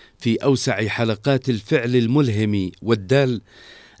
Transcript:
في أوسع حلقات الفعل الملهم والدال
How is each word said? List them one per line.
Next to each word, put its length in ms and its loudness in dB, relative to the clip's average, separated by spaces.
في 160 0
أوسع 520 0
حلقات 640 -2
الفعل 460 -2
الملهم 760 0
والدال 600 0